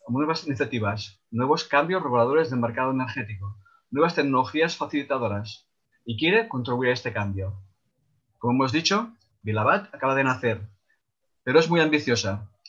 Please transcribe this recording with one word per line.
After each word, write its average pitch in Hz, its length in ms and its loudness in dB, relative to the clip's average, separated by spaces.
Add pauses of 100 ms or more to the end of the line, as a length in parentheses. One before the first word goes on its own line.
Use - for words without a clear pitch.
nuevas 151 400 -2
iniciativas, 110 800 -4
nuevos 135 360 0
cambios 160 360 2
reguladores 127 480 2
del 123 120 -2
mercado 131 300 0
energético, 107 680 -6 (340)
nuevas 165 240 2
tecnologías 143 600 2
facilitadoras, 120 920 -4 (380)
y 113 120 -6
quiere 208 320 2
contribuir 123 400 0
a 127 40 4
este 123 200 -6
cambio. 98 480 -4 (760)
Como 120 160 0
hemos 131 200 2
dicho, 214 420 0 (260)
Vilabat 117 540 0
acaba 135 200 0
de 135 80 2
nacer, 120 380 0 (840)
pero 135 160 6
es 160 100 2
muy 170 100 4
ambiciosa 123 720 0 (180)